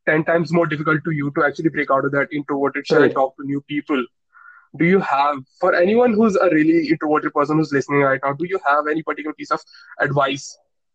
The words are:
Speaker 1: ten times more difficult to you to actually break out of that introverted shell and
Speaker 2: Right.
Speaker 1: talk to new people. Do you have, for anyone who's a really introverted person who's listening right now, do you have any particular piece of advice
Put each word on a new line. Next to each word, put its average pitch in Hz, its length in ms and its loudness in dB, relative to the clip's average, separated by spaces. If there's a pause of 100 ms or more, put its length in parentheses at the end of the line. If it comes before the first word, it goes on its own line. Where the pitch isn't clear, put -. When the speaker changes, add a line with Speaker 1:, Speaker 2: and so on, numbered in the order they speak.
Speaker 1:
ten 156 180 2
times 165 280 0
more 170 160 2
difficult 151 380 -2
to 170 60 -4
you 143 200 -2
to 160 120 -2
actually 156 260 0
break 147 200 -4
out 135 160 2
of 139 60 -2
that 139 200 0
introverted 139 540 -4
shell 151 160 4
and 135 60 6
Speaker 2:
Right. - 80 0
Speaker 1:
talk 135 220 -2
to 147 80 -14
new 143 160 -4
people. 143 440 -4 (720)
Do 151 80 2
you 190 140 4
have, 143 380 0 (220)
for 180 140 2
anyone 220 400 4
who's 208 220 2
a 190 140 2
really 160 400 2
introverted 151 440 0
person 151 240 0
who's 147 140 0
listening 143 300 0
right 135 220 2
now, 139 100 -2
do 147 120 -6
you 185 200 -4
have 147 220 2
any 160 140 -2
particular 151 320 -8
piece 147 160 -14
of 151 120 -2 (380)
advice 139 580 -2 (360)